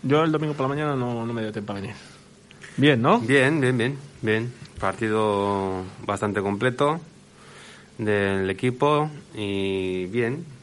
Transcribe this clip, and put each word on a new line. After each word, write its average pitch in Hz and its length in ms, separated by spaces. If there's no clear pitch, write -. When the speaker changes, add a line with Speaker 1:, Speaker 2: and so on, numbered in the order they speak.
Speaker 1:
Yo 143 200
el 165 80
domingo 151 240
por 147 100
la 131 40
mañana 147 260
no, 120 320
no 117 60
me 113 100
dio 107 100
tiempo 104 200
a 101 40
venir. 98 160
Bien, 135 260
¿no? 135 180
Speaker 2:
Bien, 135 400
bien, 127 160
bien, 131 220
bien. 113 300
Partido 101 1000
bastante 101 340
completo 127 600
del 101 500
equipo 147 600
y 95 720
bien. 120 380